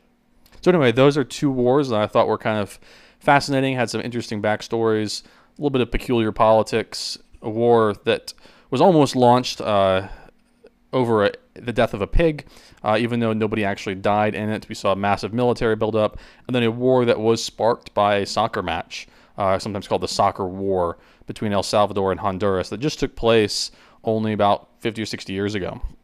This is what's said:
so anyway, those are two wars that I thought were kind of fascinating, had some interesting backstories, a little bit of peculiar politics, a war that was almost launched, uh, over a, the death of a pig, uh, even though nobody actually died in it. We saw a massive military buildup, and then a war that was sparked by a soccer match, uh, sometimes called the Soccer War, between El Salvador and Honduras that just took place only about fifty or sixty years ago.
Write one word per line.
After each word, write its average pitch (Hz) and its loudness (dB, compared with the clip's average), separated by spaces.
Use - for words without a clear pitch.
so 175 2
anyway, 139 4
those 139 4
are 135 0
two - -2
wars 131 2
that 107 -2
I 104 2
thought 113 2
were 110 0
kind 110 -2
of 98 -6
fascinating, 135 2
had 120 -2
some 110 -4
interesting 117 -8
backstories, 107 -2
a - -20
little 147 -2
bit 131 0
of 113 0
peculiar 117 0
politics, 110 2
a 113 -8
war 113 4
that - -2
was 123 -2
almost 156 4
launched, 123 4
uh, 98 0
over 117 2
a, 101 0
the 117 -8
death 117 0
of 104 -8
a 143 -2
pig, 156 0
uh, 107 2
even 120 -2
though 113 0
nobody 107 -2
actually 98 -4
died 104 0
in 107 -4
it. 104 -6
We 107 -10
saw 98 -2
a 95 0
massive 101 -2
military 120 0
buildup, 107 -2
and 123 -4
then 120 0
a 113 2
war 123 2
that 117 2
was 113 2
sparked - -2
by 104 2
a 98 -2
soccer 107 -2
match, - -8
uh, 95 0
sometimes 101 -8
called 92 -2
the 90 -4
Soccer 101 0
War, 92 -2
between - -6
El 98 0
Salvador 101 0
and 82 -4
Honduras 95 -2
that 107 -10
just 147 -4
took - -6
place 113 0
only 110 -2
about 101 0
fifty 110 -6
or 104 -6
sixty - -10
years 101 -4
ago. 90 -6